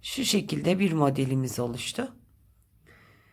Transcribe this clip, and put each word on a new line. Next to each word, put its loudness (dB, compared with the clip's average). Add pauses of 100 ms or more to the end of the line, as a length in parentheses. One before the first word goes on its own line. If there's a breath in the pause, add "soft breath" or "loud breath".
Şu -4
şekilde 2
bir 2
modelimiz 0
oluştu. -6 (1160 soft breath)